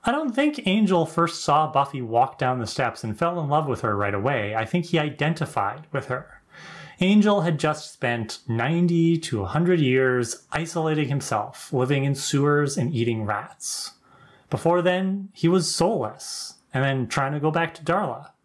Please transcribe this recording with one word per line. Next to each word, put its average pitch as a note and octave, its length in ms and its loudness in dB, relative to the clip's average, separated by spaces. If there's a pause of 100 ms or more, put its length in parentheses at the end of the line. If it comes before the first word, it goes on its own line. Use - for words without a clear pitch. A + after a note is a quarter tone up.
I A#3 80 0
don't C#4+ 220 -2
think D4 320 0
Angel F#3 400 4
first - 380 -2
saw D3+ 260 4
Buffy C3+ 320 0
walk A#2+ 360 2
down B2+ 200 0
the A2+ 80 -4
steps A#2+ 380 -4
and A2 140 -6
fell E3+ 220 0
in D3 80 -4
love D3 180 2
with B2+ 160 -2
her G#2+ 140 0
right G2+ 180 0
away. G#2+ 400 -2
I A2+ 100 0
think F3 220 -2
he E3 120 0
identified D3 960 -2
with C#3 140 -4
her. - 340 -8 (640)
Angel G3+ 400 6
had D#3+ 160 0
just D3+ 340 -2
spent A#2+ 540 -4
ninety E3 720 2
to A2 240 -4
a F#2+ 40 -2
hundred E3+ 340 2
years B2+ 720 2
isolating D#3 560 -2
himself, - 640 -4
living C3+ 320 2
in C#3 100 0
sewers C#3+ 600 0
and C#3+ 180 -2
eating A2+ 300 0
rats. - 680 -8 (580)
Before E3+ 320 2
then, F#3+ 500 0
he - 160 0
was F3 260 2
soulless, - 800 -4 (200)
and C3+ 100 2
then C3+ 240 0
trying C#3 240 0
to D3 80 -4
go D#3 100 2
back E3 240 -2
to - 100 -18
Darla. D#3 460 -2 (140)